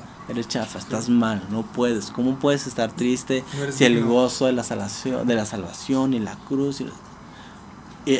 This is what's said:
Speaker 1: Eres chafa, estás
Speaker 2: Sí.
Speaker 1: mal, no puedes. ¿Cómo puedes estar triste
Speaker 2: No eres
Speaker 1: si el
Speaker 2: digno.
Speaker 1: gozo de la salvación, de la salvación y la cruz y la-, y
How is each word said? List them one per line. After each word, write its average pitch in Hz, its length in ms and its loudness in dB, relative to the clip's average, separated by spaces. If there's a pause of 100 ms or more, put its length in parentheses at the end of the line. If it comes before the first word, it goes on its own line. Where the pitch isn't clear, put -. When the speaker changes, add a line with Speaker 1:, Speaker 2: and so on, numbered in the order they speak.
(280)
Speaker 1:
Eres 117 200 -4
chafa, 110 300 -4
estás 110 280 -4
Speaker 2:
Sí. 120 60 4
Speaker 1:
mal, 110 380 4
no 110 120 -2
puedes. 113 480 -2
¿Cómo 127 260 0
puedes 143 300 2
estar 117 260 -2
triste 127 520 0 (120)
Speaker 2:
No 143 80 -2
eres 139 100 -2
Speaker 1:
si 135 100 6
el 120 120 8
Speaker 2:
digno. 117 160 4
Speaker 1:
gozo 127 340 4
de 127 60 4
la 123 100 0
salvación, 117 640 -4
de 120 80 4
la 110 120 2
salvación 131 680 0
y 117 60 0
la 95 160 -4 (120)
cruz 139 320 0
y 127 40 -4
la-, - 80 -8 (1120)
y 135 160 4